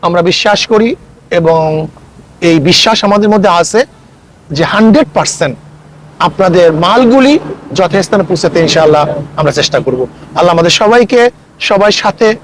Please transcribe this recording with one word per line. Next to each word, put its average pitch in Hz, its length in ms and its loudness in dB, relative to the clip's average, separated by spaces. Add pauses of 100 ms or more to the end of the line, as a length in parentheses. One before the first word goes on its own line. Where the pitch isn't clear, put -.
আমরা 175 200 -2
বিশ্বাস 202 380 0 (120)
করি 220 180 2 (500)
এবং 160 240 0 (880)
এই 165 80 2 (120)
বিশ্বাস 220 280 0 (100)
আমাদের 208 260 2
মধ্যে 202 160 2 (120)
আছে 208 180 -2 (760)
যে 160 60 0 (100)
হান্ড্রেড 220 340 2 (100)
পার্সেন্ট 147 380 -4 (720)
আপনাদের 175 400 2 (160)
মালগুলি 254 500 2 (440)
যথাস্থানে 190 520 0
পৌঁছাতে 170 280 -2 (100)
ইনশাআল্লাহ 151 360 2 (360)
আমরা 143 200 0
চেষ্টা 139 260 -2
করব। 127 160 -4 (360)
আল্লাহ 170 180 2
আমাদের 170 260 0
সবাইকে 233 400 2 (460)
সবার 208 340 0
সাথে 220 260 -2 (160)